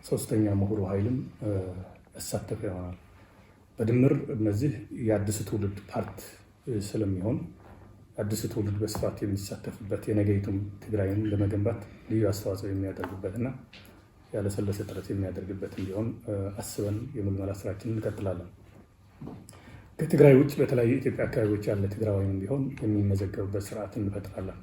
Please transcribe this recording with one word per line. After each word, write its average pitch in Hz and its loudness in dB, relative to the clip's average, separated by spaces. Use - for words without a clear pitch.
ሶስተኛ 110 2
ምሁሩ 98 2
ኃይልም፣ 104 2
እ፣ 107 -2
ያሳተፈ - -6
ይሆናል። 90 -6
በድምር 123 6
እነዚህ 107 2
የአዲስ 107 2
ትውልድ 101 -2
ፓርት - -6
ስለሚሆን 101 -2
አዲስ 107 -2
ትውልድ 104 -2
በስፋት 104 -2
የሚሳተፍበት፣ 101 -4
የነገይቱም 104 4
ትግራይን 104 0
ለመገንባት 101 2
ልዩ 110 2
አስተዋጽኦ 98 -2
የሚያደርግበት 95 -4
እና 120 -2
ያለሰለሰ 101 0
ጥረት 95 -8
የሚያደርግበት 95 -4
እንዲሆን፣ 98 -2
እ፣ 104 -4
አስበን 104 -2
የምልመላ 98 -2
ስራችንን 104 -6
እንቀጥላለን። 98 -4
ከትግራይ 147 10
ውጭ 139 8
በተለያዩ 123 4
የኢትዮጵያ 131 2
አካባቢዎች 104 0
ያለ 101 0
ትግራዋይም 98 0
ቢሆን 135 -2
የሚመዘገብበት 101 0
ስርዓት 104 -8
እንፈጥራለን። 98 -6